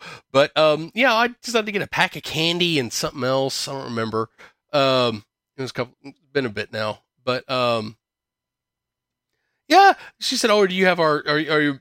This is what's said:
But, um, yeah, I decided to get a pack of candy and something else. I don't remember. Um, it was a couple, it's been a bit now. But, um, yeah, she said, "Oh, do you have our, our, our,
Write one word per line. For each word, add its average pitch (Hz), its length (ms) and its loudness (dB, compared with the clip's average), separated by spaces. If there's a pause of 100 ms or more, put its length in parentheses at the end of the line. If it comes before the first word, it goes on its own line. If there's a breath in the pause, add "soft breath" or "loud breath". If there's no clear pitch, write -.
(320 loud breath)
But, 139 240 2
um, 156 380 2
yeah, 240 200 2
I 233 140 0 (140)
decided 226 240 -2
to 214 60 -10
get 190 100 -4
a - 40 -6
pack 175 300 -2
of - 80 -14
candy 170 560 -2
and 113 120 -6
something 156 300 -6
else. 135 460 -2
I 139 60 -10
don't 135 100 -10
remember. 113 440 -4 (440 loud breath)
Um, 127 520 0 (320)
it 135 60 -8
was 120 80 -8
a - 40 -16
couple, 123 280 -6
it's 139 160 -20 (140)
been 139 140 0
a 110 40 -4
bit 101 220 -8
now. 107 300 -6 (220)
But, 127 260 -4
um, 117 480 -2 (1700)
yeah, 370 240 8 (260 loud breath)
she - 180 -4
said, 226 140 0
"Oh, 208 160 4
do 180 80 -2
you 185 120 2
have 180 120 2
our, 151 300 2
our, 151 100 2 (120)
our, 151 100 2 (200)